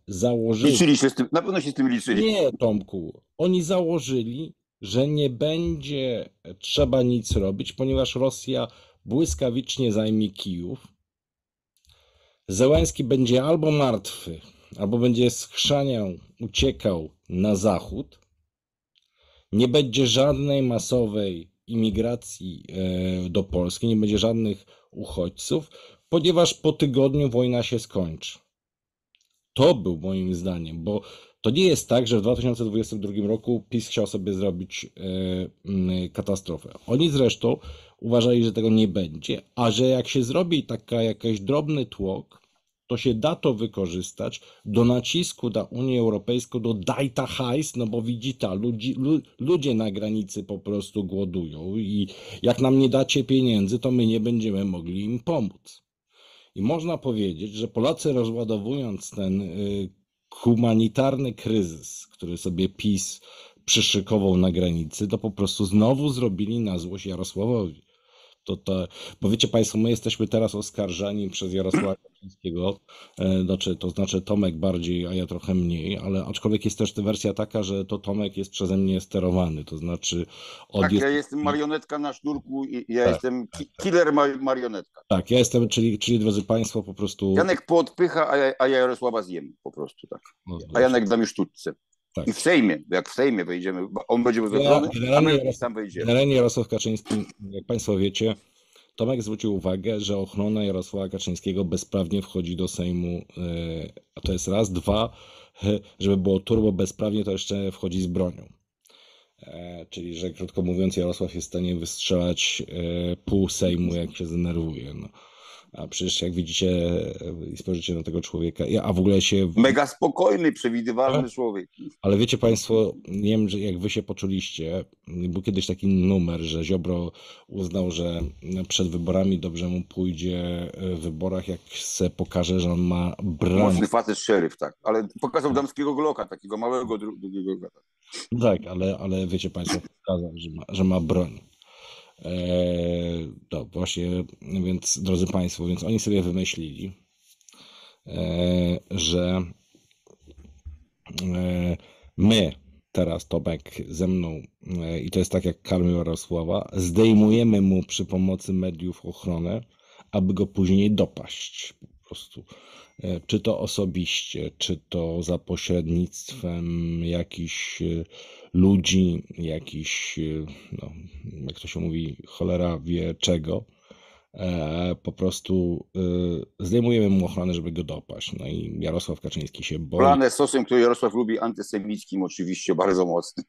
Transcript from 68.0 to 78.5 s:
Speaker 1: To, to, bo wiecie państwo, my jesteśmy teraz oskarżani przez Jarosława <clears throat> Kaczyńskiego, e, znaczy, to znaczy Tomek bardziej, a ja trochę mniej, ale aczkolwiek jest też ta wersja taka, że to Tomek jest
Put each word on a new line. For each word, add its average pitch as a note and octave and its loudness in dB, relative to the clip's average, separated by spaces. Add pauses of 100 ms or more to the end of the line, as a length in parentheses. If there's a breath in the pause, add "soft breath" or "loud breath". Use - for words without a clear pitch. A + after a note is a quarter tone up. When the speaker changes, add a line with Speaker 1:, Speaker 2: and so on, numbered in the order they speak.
Speaker 1:
To, F#2+ -2
to, F#2 -4 (320 loud breath)
bo G2 2
wiecie A2+ 4
państwo, A2+ 2
my A2+ 4
jesteśmy A2+ 0
teraz A2 2
oskarżani G2+ -4
przez F2+ -6
Jarosława F#2+ 0
<clears throat> - -20
Kaczyńskiego, F#2 -6 (380 loud breath)
e, F#2 2
znaczy, F#2 0
to F2+ -6
znaczy F#2 -2
Tomek G2 0
bardziej, F2 0
a F2+ -6
ja F2+ -2
trochę F2+ -4
mniej, F2 -2
ale F#2+ -4
aczkolwiek G#2+ -2
jest G#2 -2
też G#2+ 0
ta G#2 -6
wersja G#2 -2
taka, G#2+ -4
że G2 -4
to G2 -6
Tomek G2+ -4
jest G2 -8